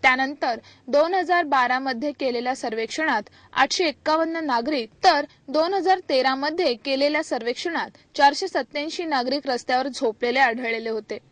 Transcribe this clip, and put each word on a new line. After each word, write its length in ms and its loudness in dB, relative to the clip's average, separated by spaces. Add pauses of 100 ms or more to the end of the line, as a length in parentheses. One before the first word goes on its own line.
त्यानंतर 560 0 (300)
दोन 260 2
हजार 300 2
बारा 340 2
मध्ये 340 -4
केलेल्या 440 -2
सर्वेक्षणात 640 -2 (300)
आठशे 360 2
एक्कावन्न 560 0
नागरिक, 460 -2 (140)
तर 200 6 (240)
दोन 260 2
हजार 340 2
तेरा 260 2
मध्ये 400 0 (100)
केलेल्या 380 0
सर्वेक्षणात 760 -4 (180)
चारशे 320 4
सत्त्याऐंशी 560 -4
नागरिक 420 -2
रस्त्यावर 420 -2
झोपलेले 500 -2
आढळलेले 520 0
होते. 280 -6 (140)